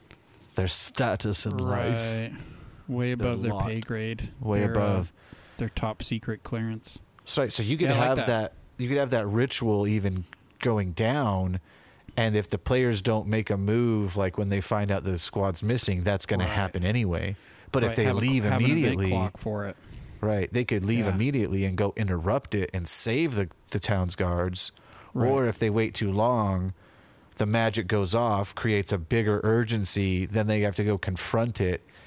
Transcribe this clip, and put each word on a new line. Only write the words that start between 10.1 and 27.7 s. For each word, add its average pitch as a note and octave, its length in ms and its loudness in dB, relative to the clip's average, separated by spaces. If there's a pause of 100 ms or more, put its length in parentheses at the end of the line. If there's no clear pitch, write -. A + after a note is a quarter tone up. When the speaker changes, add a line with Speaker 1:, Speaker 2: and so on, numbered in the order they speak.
Speaker 1:
going G#2 320 0
down, G2+ 680 0 (560)
and A2+ 200 2
if G#2+ 120 0
the G#2 100 -2
players B2 440 2
don't G#2+ 240 0
make G#2+ 240 0
a G#2 60 2
move, G#2 600 2
like, F#2+ 220 0
when G#2 100 0
they G2+ 120 0
find G#2 300 0
out G2 140 0
the F#2 140 0
squad's G2 440 -2
missing, G#2 420 0
that's G2 200 0
gonna F#2+ 200 0
Speaker 2:
Right. E2+ 100 -2
Speaker 1:
happen F#2+ 300 -2
anyway. G2 520 0 (360)
But C3 100 2
if A2 80 2
Speaker 2:
Right, A2+ 60 -2
Speaker 1:
they A2+ 80 4
Speaker 2:
have - 120 2
a, A#2 40 0
Speaker 1:
leave B2+ 240 2
Speaker 2:
have G#2 80 2
an - 100 2
event C3 100 4
Speaker 1:
immediately, G2 380 2
Speaker 2:
clock F#2 280 0
for G#2 280 -4
it. F#2+ 100 -8 (440)
Speaker 1:
right, G#2 320 0
they B2 120 0
could G2+ 200 0
leave A2+ 220 2
Speaker 2:
Yeah. F#2+ 80 2
Speaker 1:
immediately G2+ 500 0
and F#2+ 120 0
go G2+ 200 0
interrupt G2 580 0
it F#2+ 180 0
and F2 160 -4
save C3 460 0
the, G2 140 0 (220)
the G2+ 100 -2
town's F#2 340 0
guards. F2+ 560 -2 (420)
Speaker 2:
Right. A#2+ 180 2
Speaker 1:
Or C3+ 160 4
if A2 120 -2
they A2+ 100 2
wait A2 260 0
too G2+ 180 -2
long, G2+ 600 2 (640)
the A2 100 0
magic A2 420 2